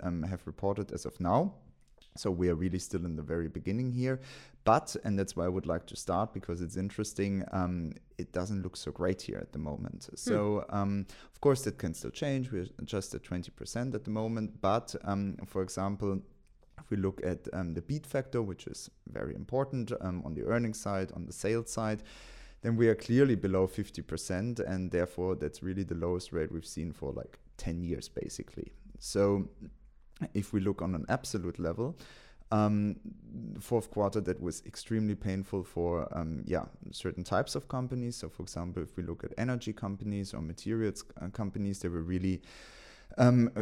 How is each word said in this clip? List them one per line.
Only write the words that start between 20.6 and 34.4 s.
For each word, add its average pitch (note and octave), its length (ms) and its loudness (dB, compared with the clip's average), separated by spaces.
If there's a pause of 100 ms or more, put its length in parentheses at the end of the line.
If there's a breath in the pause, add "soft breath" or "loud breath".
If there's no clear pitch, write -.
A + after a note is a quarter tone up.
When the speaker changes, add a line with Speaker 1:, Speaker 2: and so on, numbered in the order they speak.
Speaker 1:
side, F#2+ 340 0
on E2+ 100 -6
the - 80 -10
sales A2+ 400 0
side, G#2+ 300 0 (580 loud breath)
then A#2 160 2
we A2+ 120 10
are G#2+ 80 10
clearly B2+ 400 6
below F#2+ 320 4
fifty - 340 -4
percent. F#2+ 560 -2
And F#2 320 0
therefore, F2 460 2
that's - 260 -4
really F#2 220 -2
the E2+ 100 -4
lowest F2 380 -2
rate D#2+ 180 0
we've E2 160 -6
seen D#2+ 260 -4
for, C#2 200 -6
like, B1 260 -8 (180)
ten E2+ 240 -2
years, E2+ 280 -4
basically. - 640 -8 (260)
So G2+ 500 4 (840)
if G2+ 180 0
we G#2+ 60 4
look F#2+ 240 0
on F2+ 140 0
an D2+ 120 -4
absolute F2+ 520 -2
level, A2 360 -2 (540 loud breath)
um, G#2 460 4 (640)
fourth A2+ 280 2
quarter, G#2 320 2
that F2+ 200 0